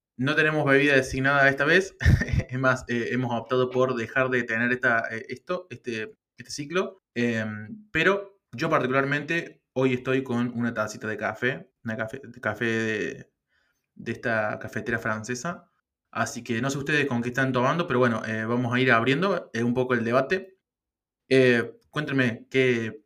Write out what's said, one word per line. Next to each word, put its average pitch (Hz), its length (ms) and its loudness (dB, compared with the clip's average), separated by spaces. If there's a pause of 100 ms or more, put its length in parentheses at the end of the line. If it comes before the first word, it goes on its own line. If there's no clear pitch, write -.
(180)
no 139 180 0
tenemos 156 300 2
bebida 139 300 6
designada 135 520 4
esta 139 180 2
vez. 180 340 2
<laughs> - 500 4
Es 127 100 -4
más, 131 280 2
eh, 117 240 -2
hemos 123 220 -2
optado 127 360 0
por 127 260 2
dejar 127 340 0
de 123 140 0
tener 117 280 -2
esta, 123 400 2
eh, 113 180 -10
esto, 175 400 -8
este, 113 440 -8 (240)
este - 140 -18
ciclo. 170 520 -6 (100)
Em, 110 760 -4
pero 185 480 0 (140)
yo 156 160 -2
particularmente 139 960 0 (100)
hoy 131 200 4
estoy 131 300 0
con 120 340 -2
una 117 160 -2
tacita 107 340 -4
de 107 100 -4
café, 123 520 -4 (140)
una 113 140 -6
café, 110 260 -8
de - 180 -18
café 110 240 -2
de, 110 680 -4 (640)
de - 160 -8
esta 113 480 -4
cafetera 113 400 -4
francesa. 117 680 -6 (420)
Así 113 320 -4
que 117 180 -2
no 135 80 -2
sé 139 100 -4
ustedes 143 260 0
con 120 160 -2
qué 120 80 -6
están 131 240 0
tomando, 147 340 0
pero 123 120 0
bueno, 120 260 2
eh, 110 200 -4
vamos 120 280 -2
a 123 60 2
ir 127 120 4
abriendo, 151 640 2
eh, 117 100 -2
un 120 100 2
poco 127 200 0
el 113 120 2
debate. 135 520 0 (720)
Eh, 127 400 6 (220)
cuéntenme 135 580 -2
qué, 120 560 0